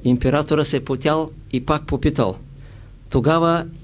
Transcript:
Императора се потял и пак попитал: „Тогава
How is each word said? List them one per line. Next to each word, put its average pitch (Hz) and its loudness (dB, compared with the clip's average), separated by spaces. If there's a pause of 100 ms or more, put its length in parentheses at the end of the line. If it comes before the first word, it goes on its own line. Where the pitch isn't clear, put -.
Императора 143 2
се 135 -2
потял 156 0 (220)
и 127 -2
пак 151 0
попитал: 131 0 (760)
„Тогава 165 2 (180)